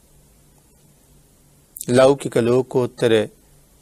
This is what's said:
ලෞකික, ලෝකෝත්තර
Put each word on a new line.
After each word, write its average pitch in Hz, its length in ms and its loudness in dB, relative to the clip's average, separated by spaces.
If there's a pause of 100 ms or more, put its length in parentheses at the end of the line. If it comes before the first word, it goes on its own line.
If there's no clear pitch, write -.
(1900)
ලෞකික, 131 500 2
ලෝකෝත්තර 123 760 -2 (680)